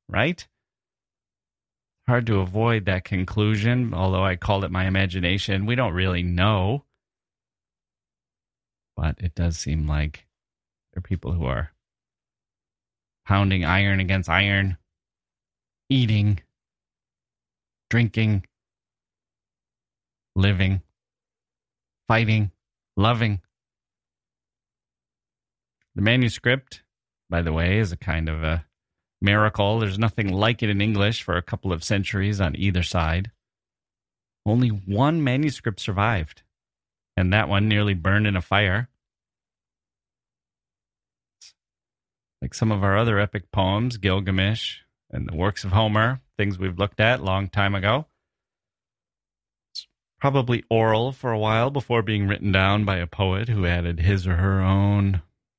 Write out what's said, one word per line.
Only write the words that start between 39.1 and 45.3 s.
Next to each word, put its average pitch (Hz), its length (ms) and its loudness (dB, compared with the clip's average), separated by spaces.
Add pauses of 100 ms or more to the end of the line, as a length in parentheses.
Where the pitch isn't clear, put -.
Like - 140 -10
some 110 160 0
of 98 120 0
our 98 140 4
other 110 220 2
epic 101 320 -4
poems, 104 460 0
Gilgamesh 95 840 -2 (320)
and - 180 -8
the 82 60 -8